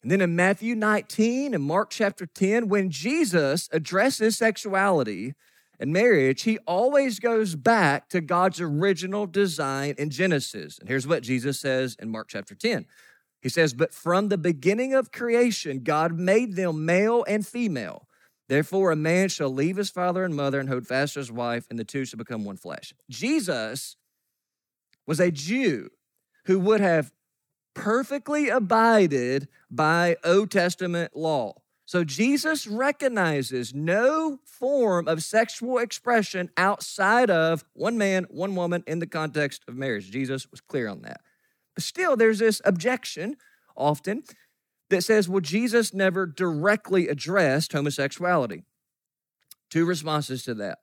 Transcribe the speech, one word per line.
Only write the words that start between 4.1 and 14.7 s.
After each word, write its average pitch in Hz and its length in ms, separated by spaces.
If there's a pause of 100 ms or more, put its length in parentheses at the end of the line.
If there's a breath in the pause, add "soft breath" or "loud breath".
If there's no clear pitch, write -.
sexuality 180 960 (440 soft breath)
and 139 140
marriage, 165 520
he 220 160
always 247 600
goes 220 360
back 151 540
to 180 120
God's 175 400
original 185 640
design 147 720
in 147 120
Genesis. 139 680
And - 80
here's 131 180
what 151 180
Jesus 127 360
says 131 400
in 110 100
Mark 110 200
chapter - 260
ten. 196 300 (560 soft breath)
He 127 80
says, 160 240
"But 131 200
from 190 360
the 196 80
beginning 175 560